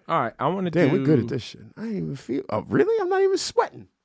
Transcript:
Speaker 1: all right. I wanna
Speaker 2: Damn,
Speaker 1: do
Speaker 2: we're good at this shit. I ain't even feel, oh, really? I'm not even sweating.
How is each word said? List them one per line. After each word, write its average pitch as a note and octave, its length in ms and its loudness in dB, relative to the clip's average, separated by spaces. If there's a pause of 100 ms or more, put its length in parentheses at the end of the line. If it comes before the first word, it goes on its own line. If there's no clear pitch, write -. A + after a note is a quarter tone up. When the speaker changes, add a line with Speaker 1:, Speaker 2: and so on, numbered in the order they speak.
Speaker 1:
all D#3+ 120 2
right. A#2 200 -2
I C3 80 0
wanna F#3 220 -2
Speaker 2:
Damn, D#3 200 4
Speaker 1:
do - 80 4
Speaker 2:
we're C3+ 60 0
good C#3+ 160 6
at A2+ 80 -2
this B2+ 140 -4
shit. - 180 -14 (160)
I G#3 80 -10
ain't A3+ 120 -6
even D#3 200 -4
feel, - 340 -6
oh, G#2 180 -2
really? A4 320 2
I'm F4+ 80 -2
not F#4+ 140 2
even G4 160 2
sweating. - 480 -4 (180)